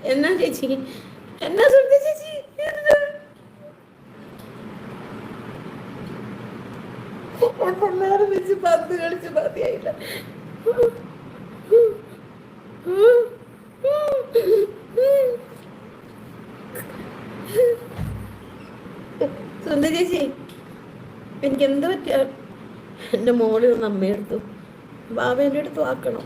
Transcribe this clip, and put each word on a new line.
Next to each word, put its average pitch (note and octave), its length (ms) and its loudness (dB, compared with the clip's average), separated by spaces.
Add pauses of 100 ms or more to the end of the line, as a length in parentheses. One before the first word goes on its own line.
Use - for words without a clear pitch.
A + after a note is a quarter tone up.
(100)
എന്നാ D4 180 4 (120)
ചേച്ചി, C#4 260 0 (800)
എന്നാ G4 260 4
സുനിത C5+ 320 8
ചേച്ചി, D5+ 280 -4 (340)
എന്ത്? D5+ 280 4 (4000)
നേരം G4+ 320 4
വെച്ച് F#4+ 200 0 (100)
പന്ത് E4+ 360 2
കളിച്ച് E4+ 360 -4
മതിയായില്ല. - 520 -2 (4000)
സുനിത D4 220 0 (100)
ചേച്ചി, F4+ 260 2 (1200)
എനിക്ക് C4+ 240 4
എന്ത് C#4+ 200 2
പറ്റിയ? - 240 -2 (1040)
എൻ്റെ A#3+ 240 4
മോള് A3+ 320 6
ഒന്ന് A3 160 0
അമ്മയെടുത്തു, G3+ 480 0 (800)
ബാബേൻ്റെ C4+ 460 2
അടുത്ത് - 180 -4 (100)
ആക്കണം. - 320 -4